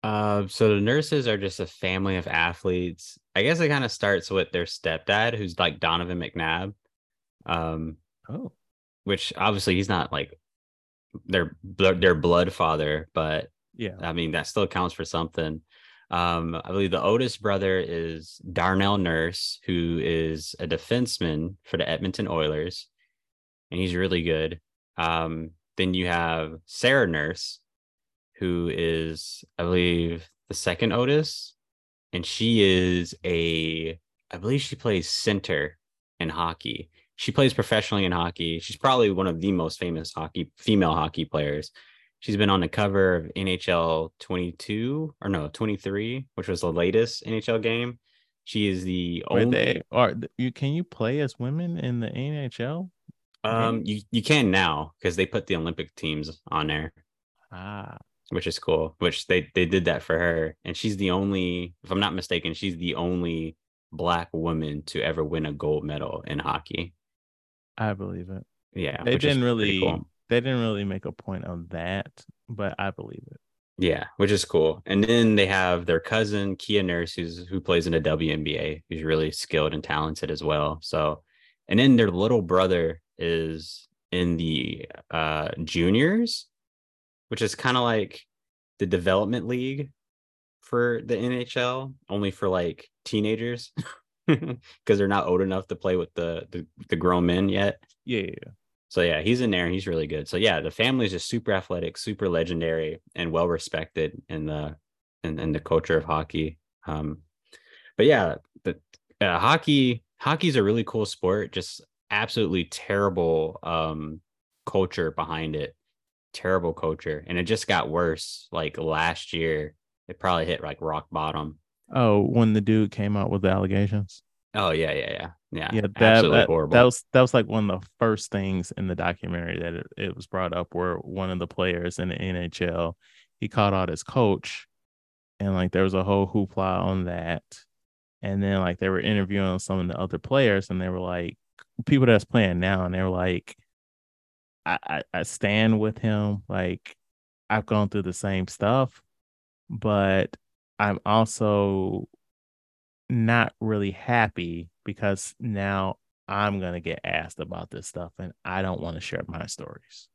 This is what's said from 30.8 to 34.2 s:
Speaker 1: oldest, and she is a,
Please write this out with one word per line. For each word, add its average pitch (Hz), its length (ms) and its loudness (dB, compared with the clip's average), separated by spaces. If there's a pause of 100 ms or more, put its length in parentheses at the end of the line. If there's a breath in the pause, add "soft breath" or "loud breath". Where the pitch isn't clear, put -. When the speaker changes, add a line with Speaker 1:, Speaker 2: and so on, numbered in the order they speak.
Speaker 1:
oldest, 143 640 0 (580)
and 87 120 -4
she 113 360 2
is 90 540 4 (100)
a, 80 720 0 (300)